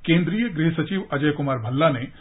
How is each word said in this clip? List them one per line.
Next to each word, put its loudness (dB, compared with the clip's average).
केंद्रीय 2
गृह 0
सचिव -4
अजय 2
कुमार -2
भल्ला 0
ने -2